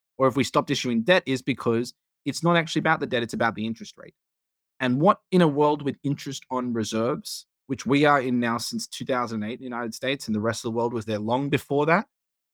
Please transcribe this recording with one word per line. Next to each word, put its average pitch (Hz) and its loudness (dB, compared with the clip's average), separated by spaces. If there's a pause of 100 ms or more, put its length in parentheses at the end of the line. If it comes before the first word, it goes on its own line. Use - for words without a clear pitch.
(160)
or, 131 4
"If 120 0
we 135 4
stopped - 0
issuing 120 0
debt," 175 4
is 131 -2
because 123 -2 (320)
it's - -4
not 170 4
actually 160 0
about 160 2
the 143 -2
debt, 117 0
it's 113 -6
about 113 0
the 107 -4
interest 110 -10
rate. - -20 (640)
And 127 2
what 190 4 (100)
in 185 6
a 170 6
world 147 2
with 139 -4
interest 139 -4
on 123 -2
reserves, 110 -2 (200)
which - -8
we 139 4
are 147 6
in 123 0
now 117 -2
since 113 -6
two - -12
thousand 117 -2
eight 110 -6
in 131 -10
the 131 -14
United 120 -8
States, 135 -4
and 110 -2
the 107 0
rest 110 -2
of 120 -4
the 113 -6
world 120 0
was 113 -6
there 107 -2
long 120 -2
before 143 0
that, 170 2 (460)